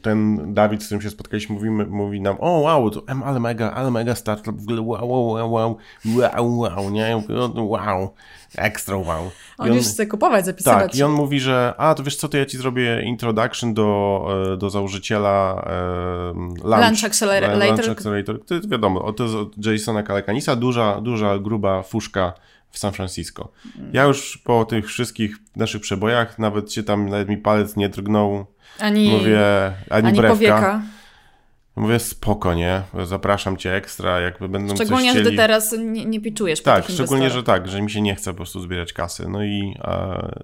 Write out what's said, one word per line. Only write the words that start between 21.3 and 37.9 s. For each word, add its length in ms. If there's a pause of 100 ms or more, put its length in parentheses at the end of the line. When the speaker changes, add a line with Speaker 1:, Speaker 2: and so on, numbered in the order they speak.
Speaker 1:
gruba 440
fuszka 500 (380)
w 80
San 140
Francisco. 600 (260)
Speaker 2:
Mm. 140
Speaker 1:
Ja 120
już 340
po 260
tych 220
wszystkich 500 (200)
naszych 260
przebojach, 560
nawet 340
się 100
tam, 260
nawet 200
mi 80
palec 400
nie 120
drgnął. 580 (340)
Speaker 2:
Ani, 300
Speaker 1:
Mówię, 640 (180)
ani 160
Speaker 2:
ani 120
Speaker 1:
brewka. 160
Speaker 2:
powieka. 480 (960)
Speaker 1:
Mówię, 220
spoko, 560
nie? 280 (220)
Zapraszam 520
cię 180
ekstra, 460
jakby 280
będą 260
Speaker 2:
Szczególnie, 340
Speaker 1:
coś 40
Speaker 2:
że 60
ty 40
Speaker 1:
chcieli. 140
Speaker 2:
teraz 420
nie, 260
nie 160
pitchujesz 420
po 80
Speaker 1:
Tak, 160
Speaker 2:
tych 80
Speaker 1:
szczególnie, 300
Speaker 2:
inwestorach. 340
Speaker 1:
że 40
tak, 100
że 100
mi 80